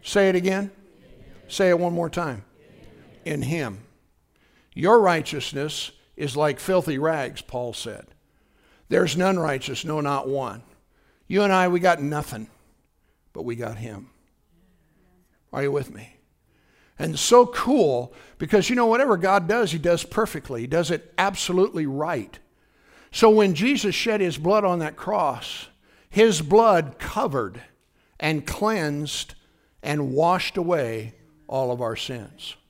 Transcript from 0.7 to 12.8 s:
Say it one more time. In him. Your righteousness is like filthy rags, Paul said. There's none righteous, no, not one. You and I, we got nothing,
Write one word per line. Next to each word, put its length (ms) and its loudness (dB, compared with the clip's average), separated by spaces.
Say 200 2
it 100 4
one 140 0
more 180 -2
time. 340 -6
In 180 -4
him. 420 -4
Your 260 4
righteousness 920 -2
is 200 -6
like 240 0
filthy 380 0
rags, 440 -2
Paul 300 -8
said. 340 -12
There's 280 2
none 220 2
righteous, 460 -4
no, 160 -4
not 280 -4
one. 340 -6
You 160 2
and 100 4
I, 160 4
we 120 2
got 220 4
nothing, 460 -6